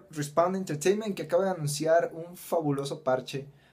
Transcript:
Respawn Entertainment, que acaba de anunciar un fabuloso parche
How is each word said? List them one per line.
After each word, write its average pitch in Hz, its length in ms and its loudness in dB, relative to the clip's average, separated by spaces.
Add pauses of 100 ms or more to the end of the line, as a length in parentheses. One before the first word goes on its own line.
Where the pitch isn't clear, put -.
(100)
Respawn 156 460 2
Entertainment, 190 600 0
que - 60 -6
acaba 175 220 2
de 190 80 2
anunciar 160 600 2
un 170 240 -12
fabuloso 143 680 -2
parche - 420 -2 (280)